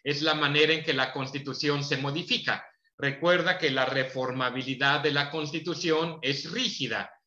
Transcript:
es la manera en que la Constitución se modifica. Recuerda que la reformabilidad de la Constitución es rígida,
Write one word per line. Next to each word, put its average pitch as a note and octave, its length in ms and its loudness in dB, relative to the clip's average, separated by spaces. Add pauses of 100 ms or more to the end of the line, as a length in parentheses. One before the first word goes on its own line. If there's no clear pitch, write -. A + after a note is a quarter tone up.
es C#3+ 200 -2
la D#3 120 4
manera D3+ 380 4
en D#3 100 0
que D#3 100 -2
la C3 200 0
Constitución C#3+ 720 -2
se C#3+ 120 -2
modifica. C#3 680 -2 (320)
Recuerda E3+ 600 2
que D3+ 120 2
la C3 140 2
reformabilidad C3 1160 0
de D3 120 2
la C#3+ 180 0
Constitución D#3+ 920 -2
es C#3 280 -2
rígida, C3+ 600 -4 (140)